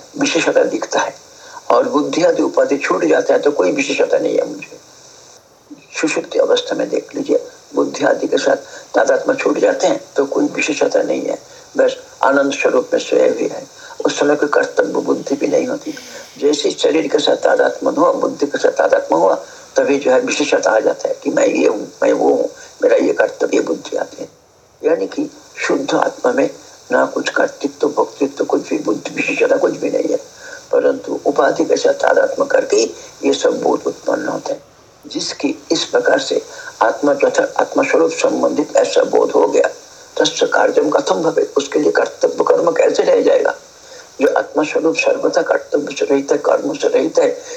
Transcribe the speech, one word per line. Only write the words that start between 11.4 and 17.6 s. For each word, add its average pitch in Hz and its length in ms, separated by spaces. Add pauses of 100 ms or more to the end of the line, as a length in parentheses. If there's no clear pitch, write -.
बस 131 200 (260)
आनंद 139 300
स्वरूप - 400
में 123 80
सोए - 280
हुए - 200
हैं। - 180 (400)
उस - 120
समय 147 180
कोई 147 120
कर्तव्य - 520
बुद्धि - 360
भी - 100
नहीं - 200
होती। - 280 (440)
जैसे - 320
शरीर - 380
के - 100
साथ - 180
तादात्म्य - 540